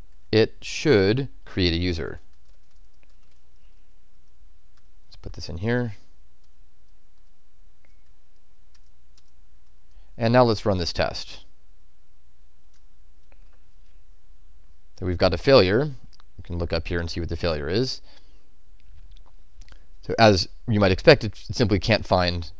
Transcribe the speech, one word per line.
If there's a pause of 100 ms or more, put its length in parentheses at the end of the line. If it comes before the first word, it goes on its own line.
(320)
It
should (160)
create
a
user. (3000)
Let's
put
this
in
here. (4000)
And
now
let's
run
this
test. (3500)
So
we've
got
a
failure. (520)
We
can
look
up
here
and
see
what
the
failure
is. (2000)
So
as (200)
you
might
expect,
it
simply
can't
find